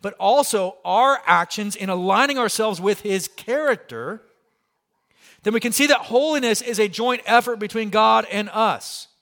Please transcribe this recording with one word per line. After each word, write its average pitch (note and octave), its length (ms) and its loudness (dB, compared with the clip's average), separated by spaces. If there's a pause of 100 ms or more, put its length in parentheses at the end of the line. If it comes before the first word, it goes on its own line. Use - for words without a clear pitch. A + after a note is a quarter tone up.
but G3 140 -10
also G3 680 0
our B3+ 440 2
actions F3+ 500 0
in G3 140 -6
aligning G3 480 0
ourselves A3 420 -2
with G3 220 0
his G3 260 -4
character, A3 960 -4 (1200)
then G#3 100 -2
we A3+ 80 2
can A#3+ 140 -4
see C#4+ 140 2
that C#4+ 180 2
holiness C4 560 0
is G3 160 -6
a G#3 100 2
joint A#3 380 -2
effort A#3 320 2
between G#3+ 320 -6
God A3 400 4
and G3+ 180 -4
us. F#3+ 600 -4 (140)